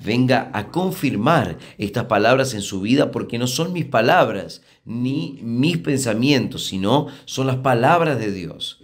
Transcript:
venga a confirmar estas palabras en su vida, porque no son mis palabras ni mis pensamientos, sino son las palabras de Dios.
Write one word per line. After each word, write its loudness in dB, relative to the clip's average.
venga 2
a -6
confirmar 0
estas -4
palabras 4
en -6
su -6
vida, 2
porque -6
no -2
son -2
mis -4
palabras 0
ni -4
mis 0
pensamientos, 0
sino 0
son -4
las 0
palabras 2
de -2
Dios. -10